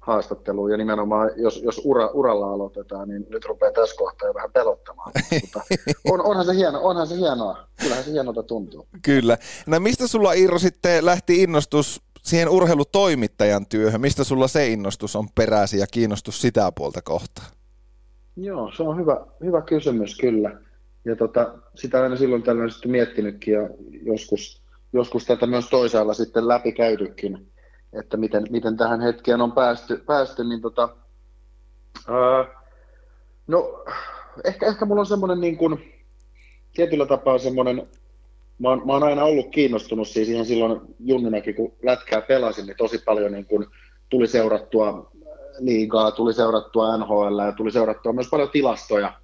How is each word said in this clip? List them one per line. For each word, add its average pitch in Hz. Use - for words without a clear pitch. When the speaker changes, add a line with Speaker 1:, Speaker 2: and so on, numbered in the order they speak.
Speaker 1:
haastattelu, 101
ja 107
nimenomaan 107
jos, 113
jos 117
ura-, 123
uralla 107
aloitetaan, 101
niin 101
nyt 110
rupeaa -
tässä -
kohtaa 101
jo 104
vähän -
pelottamaan. -
Mutta -
on, 185
onhan 190
se 180
hieno-, 175
onhan 175
se 170
hienoa. 123
Kyllähän 131
se 147
hienolta 123
tuntuu. 104
Speaker 2:
Kyllä. 120
No 160
mistä 240
sulla, 208
Iiro, 180
sitten 175
lähti 175
innostus 151
siihen 165
urheilutoimittajan 147
työhön? 110
Mistä 139
sulla 131
se 143
innostus 104
on 104
peräisin 104
ja 101
kiinnostus 110
sitä 104
puolta 73
kohtaan? -
Speaker 1:
Joo, 185
se 165
on 160
hyvä, 160
hyvä 170
kysymys 127
kyllä. 110
Ja 113
tota, 117
sitä 127
aina 127
silloin 127
tällöin 117
sitten 123
miettinytkin 110
ja 104
joskus, -
joskus 123
tätä 120
myös 120
toisaalla 110
sitten 113
läpikäytykin, 113
että 110
miten, 107
miten 113
tähän 113
hetkeen 120
on 120
päästy, 120
päästy, 135
niin 117
tota, 117
ää, 127
no, -
ehkä, 190
ehkä 214
mulla 208
on 202
semmonen 190
niin 170
kuin, 160
tietyllä 156
tapaa 135
semmonen, 127
mä 123
oon, 127
mä 135
oon 139
aina 147
ollut 151
kiinnostunut 113
siis 110
ihan 117
silloin 113
junnunakin, 117
kun 113
lätkää 123
pelasin, 113
niin 98
tosi 113
paljon 104
niin 101
kuin 104
tuli 123
seurattua 107
liigaa, 110
tuli 113
seurattua 113
N 110
H 101
L 104
ja 101
tuli 110
seurattua 113
myös 123
paljon 143
tilastoja 107